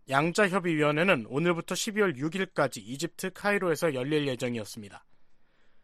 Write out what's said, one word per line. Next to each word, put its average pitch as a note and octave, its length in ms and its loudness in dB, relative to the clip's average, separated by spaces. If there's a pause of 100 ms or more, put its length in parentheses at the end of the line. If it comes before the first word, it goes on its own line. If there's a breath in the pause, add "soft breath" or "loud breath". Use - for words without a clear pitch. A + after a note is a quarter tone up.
양자협의위원회는 D#3+ 1200 2
오늘부터 E3 460 0
십이월 F#3+ 420 0
육 D#3+ 180 -4
일까지 F#3+ 460 0
이집트 C#3+ 500 -6
카이로에서 F#3 600 0
열릴 C#3+ 340 0
예정이었습니다. A#2 800 -6 (800)